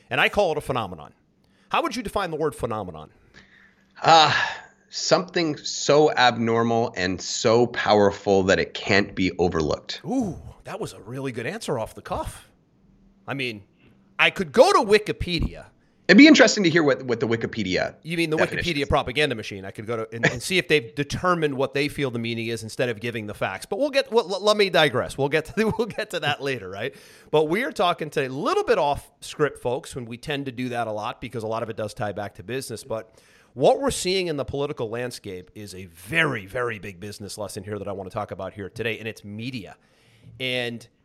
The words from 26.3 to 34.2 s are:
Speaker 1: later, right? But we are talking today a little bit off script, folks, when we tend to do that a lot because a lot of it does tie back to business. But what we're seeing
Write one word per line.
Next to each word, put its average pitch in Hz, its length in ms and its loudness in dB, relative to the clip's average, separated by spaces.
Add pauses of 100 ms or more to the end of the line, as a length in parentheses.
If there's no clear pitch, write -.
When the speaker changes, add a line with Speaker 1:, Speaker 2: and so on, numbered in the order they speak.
Speaker 1:
later, 123 300 -6
right? 107 240 -8 (360)
But 156 200 4
we 202 120 0
are 285 100 -4
talking 175 360 0
today 143 160 -2
a 127 60 -4
little 285 340 0
bit 240 140 4
off 147 320 -2 (100)
script, - 380 -2
folks, 127 360 -6
when 123 120 -10
we 117 100 -12
tend 139 300 -6
to 135 60 -8
do 123 180 -6
that 120 160 -2
a 107 60 -6
lot 107 280 -6
because 120 220 -8
a 110 40 -6
lot 113 160 -2
of 107 60 -6
it 110 80 -10
does 107 160 -6
tie 104 200 -4
back 101 240 -8
to 110 60 -18
business. 120 420 -10
But 110 300 -10 (380)
what 196 260 4
we're 269 120 0
seeing 185 380 -2